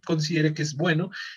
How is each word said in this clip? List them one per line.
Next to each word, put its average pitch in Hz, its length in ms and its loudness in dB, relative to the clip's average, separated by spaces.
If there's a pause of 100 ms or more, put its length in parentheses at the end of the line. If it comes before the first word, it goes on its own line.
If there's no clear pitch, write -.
considere 156 480 2
que 156 100 -4
es 147 120 -4
bueno. 170 340 2 (280)